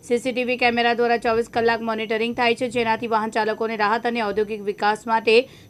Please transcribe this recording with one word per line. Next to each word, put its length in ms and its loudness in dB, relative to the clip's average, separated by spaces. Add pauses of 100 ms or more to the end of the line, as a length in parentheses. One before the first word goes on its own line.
સી 100 2
સી 140 -2
ટી 120 -2
વી 120 0
કેમેરા 380 2
દ્વારા 220 2
ચોવીસ 320 0
કલાક 320 0
મોનિટરિંગ 560 -4
થાય 180 2
છે, 140 -4
જેનાથી 380 -2
વાહન 240 0
ચાલકોને 460 -2
રાહત 300 0
અને 160 -2
ઔદ્યોગિક 400 -2
વિકાસ 440 -2
માટે 420 4 (220)